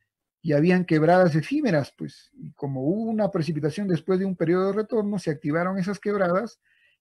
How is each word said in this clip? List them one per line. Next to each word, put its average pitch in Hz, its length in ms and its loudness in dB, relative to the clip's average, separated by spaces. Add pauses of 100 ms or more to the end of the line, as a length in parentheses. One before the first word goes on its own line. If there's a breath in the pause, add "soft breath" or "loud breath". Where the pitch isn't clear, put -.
(420)
y 156 100 -4
habían 175 320 4
quebradas 165 520 4
efímeras, 180 640 0
pues, - 360 -16
y 151 200 -18
como 135 280 -8
hubo 208 280 -2
una 214 220 -2
precipitación 160 560 -2
después 185 320 0
de 196 60 -2
un 190 100 -2
periodo 180 320 2
de 196 60 -2
retorno, 208 460 -2
se 165 120 -4
activaron 165 460 -2
esas 190 220 -4
quebradas, 202 640 -2 (400)